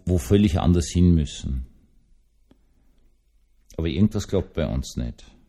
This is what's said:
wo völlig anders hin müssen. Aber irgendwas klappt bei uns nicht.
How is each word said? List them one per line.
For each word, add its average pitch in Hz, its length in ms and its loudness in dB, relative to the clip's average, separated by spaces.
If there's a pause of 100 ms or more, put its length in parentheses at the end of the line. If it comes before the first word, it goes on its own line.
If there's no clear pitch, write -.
wo 90 120 0
völlig 104 420 2
anders 87 300 2
hin 87 260 4
müssen. 71 500 -4 (2000)
Aber 80 100 -4
irgendwas 98 400 -2
klappt - 260 -4
bei 76 140 -4
uns 64 280 -8
nicht. - 280 -10 (240)